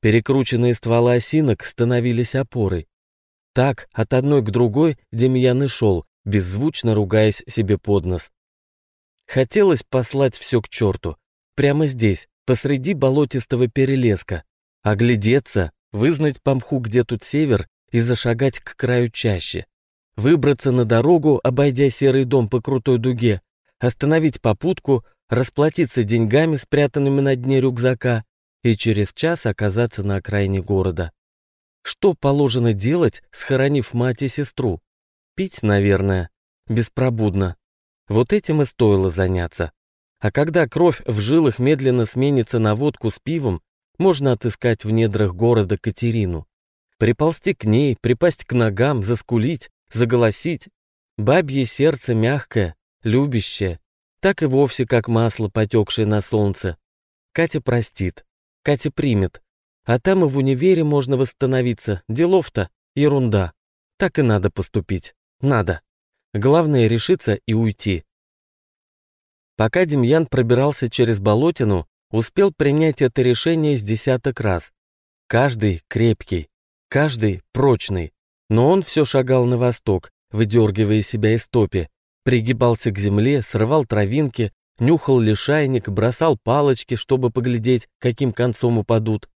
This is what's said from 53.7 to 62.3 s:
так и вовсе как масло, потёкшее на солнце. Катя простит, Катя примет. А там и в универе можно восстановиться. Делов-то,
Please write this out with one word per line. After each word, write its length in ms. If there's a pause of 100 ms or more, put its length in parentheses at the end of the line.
так 220
и 40
вовсе 400
как 220
масло, 400
потёкшее 580
на 140
солнце. 560 (560)
Катя 280
простит, 640 (440)
Катя 220
примет. 520 (420)
А 140
там 280
и 20
в 80
универе 480
можно 320
восстановиться. 880
Делов-то, 600 (260)